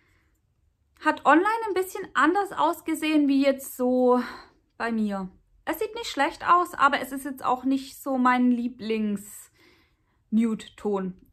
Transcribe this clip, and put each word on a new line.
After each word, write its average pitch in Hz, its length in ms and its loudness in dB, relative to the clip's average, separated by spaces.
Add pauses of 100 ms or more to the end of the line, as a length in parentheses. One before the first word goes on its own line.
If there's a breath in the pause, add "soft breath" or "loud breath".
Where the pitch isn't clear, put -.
(1000 soft breath)
hat 302 260 0
online 320 220 6 (200)
ein 381 80 -4
bisschen 370 380 -4
anders 349 380 2
ausgesehen 311 800 0
wie 277 120 4
jetzt 269 360 0
so 247 440 4 (560 loud breath)
bei 233 140 -4
mir. 202 380 -4 (400)
Es 320 100 -4
sieht 427 160 -4
nicht 466 120 -8
schlecht 302 400 -2
aus, 349 280 2
aber - 260 2
es - 100 -10
ist 269 140 -10
jetzt 262 180 -10
auch 254 220 -2
nicht 269 360 -2
so 269 160 -2
mein 247 340 4
Lieblings-Nude-Ton. 214 2500 -4 (200)